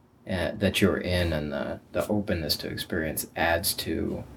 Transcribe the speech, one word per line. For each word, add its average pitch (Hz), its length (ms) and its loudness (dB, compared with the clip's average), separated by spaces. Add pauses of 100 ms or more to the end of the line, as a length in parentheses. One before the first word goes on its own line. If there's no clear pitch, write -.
(280)
uh, 87 300 0
that 92 240 2
you're 90 160 6
in 87 360 2
and 76 200 0
the, 71 260 -4 (120)
the - 160 0
openness 95 500 0
to 92 100 -6
experience 78 680 -4
adds 82 400 2
to 85 480 -2 (140)